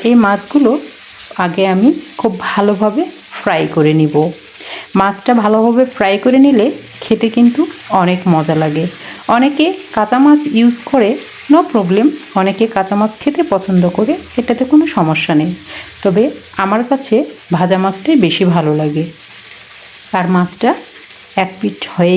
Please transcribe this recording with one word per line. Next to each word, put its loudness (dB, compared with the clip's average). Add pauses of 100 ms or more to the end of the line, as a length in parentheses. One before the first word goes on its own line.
এই 6 (100)
মাছগুলো 2 (760)
আগে -2 (120)
আমি 4 (320)
খুব 0 (160)
ভালোভাবে 0 (380)
ফ্রাই 0 (120)
করে 4
নিব। 2 (840)
মাছটা 0 (100)
ভালোভাবে 4 (120)
ফ্রাই 2 (100)
করে 4
নিলে 4 (380)
খেতে 0
কিন্তু 4 (400)
অনেক 0 (140)
মজা 0
লাগে। -2 (520)
অনেকে 2 (280)
কাঁচা 0
মাছ 6 (180)
ইউজ 4 (140)
করে, 2 (420)
no 6 (120)
problem, 2 (340)
অনেকে 0 (100)
কাঁচা -2
মাছ 0 (100)
খেতে 0 (100)
পছন্দ 2 (140)
করে, 2 (280)
এটাতে -4
কোনো 6 (120)
সমস্যা 0
নেই। 0 (520)
তবে 2 (420)
আমার 0
কাছে 0 (400)
ভাজা 2
মাছটাই 0 (100)
বেশি 0 (100)
ভালো 2
লাগে। -2 (1120)
আর 0
মাছটা 0 (720)
এক -4 (100)
পিঠ -4 (160)
হয়ে 2